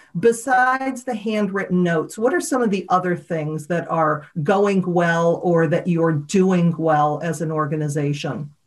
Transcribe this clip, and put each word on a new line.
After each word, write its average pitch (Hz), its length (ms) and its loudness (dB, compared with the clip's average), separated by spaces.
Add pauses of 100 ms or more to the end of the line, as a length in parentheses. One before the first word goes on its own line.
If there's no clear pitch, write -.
(180)
besides 254 840 2
the 247 100 -6
handwritten 196 680 -2
notes, 170 340 0
what 233 160 0
are 339 80 0
some 247 220 -2
of 220 80 0
the 185 180 -4
other 180 280 0
things 151 500 -6
that 165 240 -2
are 151 360 0 (160)
going 196 380 2
well 170 640 2
or 170 240 2
that 160 200 -2
you're 165 260 2
doing 175 680 2
well 151 440 2
as 165 200 -4
an 160 100 -2
organization? 147 1000 -2 (160)